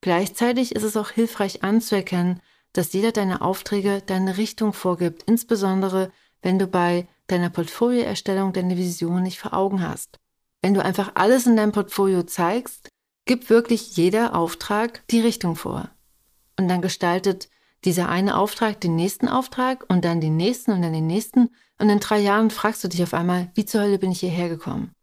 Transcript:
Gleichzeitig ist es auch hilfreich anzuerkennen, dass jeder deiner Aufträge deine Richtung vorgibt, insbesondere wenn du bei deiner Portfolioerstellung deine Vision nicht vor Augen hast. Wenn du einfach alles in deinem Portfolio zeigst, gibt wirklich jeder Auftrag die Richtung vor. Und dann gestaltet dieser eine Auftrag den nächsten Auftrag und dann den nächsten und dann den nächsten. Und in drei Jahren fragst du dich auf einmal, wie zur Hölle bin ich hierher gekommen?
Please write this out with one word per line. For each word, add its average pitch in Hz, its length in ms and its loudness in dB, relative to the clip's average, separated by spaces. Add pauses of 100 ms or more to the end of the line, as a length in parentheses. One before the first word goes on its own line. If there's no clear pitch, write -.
Gleichzeitig 233 720 0
ist 214 80 -2
es 214 140 -2
auch 208 140 -4
hilfreich 220 520 -2
anzuerkennen, 190 760 0 (340)
dass 170 200 -2
jeder 208 180 2
deiner 196 320 -2
Aufträge 196 600 -2
deine 190 340 -2
Richtung 214 360 -2
vorgibt, 175 540 -2
insbesondere 190 840 0 (300)
wenn 185 160 2
du 190 80 2
bei 175 420 0 (200)
deiner 180 220 0
Portfolioerstellung 196 1000 -2
deine 180 260 -2
Vision 175 440 -2
nicht 180 180 -4
vor - 140 -10
Augen 190 340 0
hast. - 300 -12 (440)
Wenn 190 120 4
du 196 100 2
einfach 190 300 -2
alles 240 320 4
in 240 100 8
deinem 214 180 2
Portfolio 196 500 0
zeigst, 185 680 -4 (360)
gibt 247 240 0
wirklich 233 460 2
jeder 190 400 2
Auftrag 208 760 -2
die 233 100 4
Richtung 220 360 0
vor. - 340 -8 (680)
Und 190 100 2
dann 180 140 0
gestaltet 185 680 0 (340)
dieser 175 260 2
eine 185 280 0
Auftrag 208 420 0
den 170 160 0
nächsten 185 320 0
Auftrag 254 600 -2
und 180 160 2
dann 170 160 0
den 156 160 0
nächsten 226 340 0
und 185 100 2
dann 170 120 0
den 160 140 -2
nächsten. 226 420 2 (280)
Und 214 120 4
in 208 100 4
drei 208 200 0
Jahren 208 320 4
fragst 220 320 -4
du 202 40 -2
dich 175 160 0
auf 175 100 -4
einmal, 180 420 0
wie 208 100 0
zur 214 160 0
Hölle 202 160 2
bin 190 140 0
ich 180 80 -4
hierher 175 300 -2
gekommen? - 420 -8 (120)